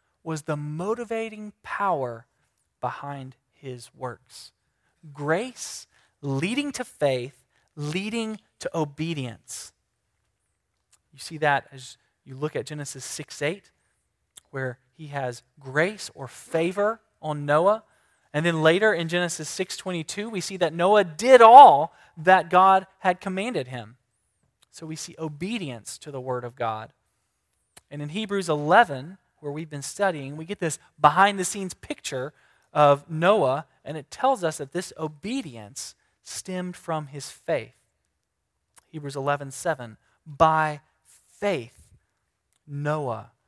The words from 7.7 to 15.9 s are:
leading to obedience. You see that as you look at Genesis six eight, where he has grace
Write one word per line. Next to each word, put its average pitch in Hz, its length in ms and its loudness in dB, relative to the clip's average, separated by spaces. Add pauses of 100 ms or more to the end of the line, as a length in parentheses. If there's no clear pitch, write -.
leading 208 680 -8 (180)
to - 180 -8
obedience. 147 920 -8 (1400)
You 139 60 -20
see - 180 -14
that 143 340 0
as 131 260 -20 (280)
you 135 100 -18
look 147 180 -6
at 135 120 -6
Genesis 143 400 -12
six - 360 -12
eight, 165 300 -6 (800)
where 131 260 -8 (140)
he 156 160 -20
has 135 340 -8 (160)
grace 151 560 -4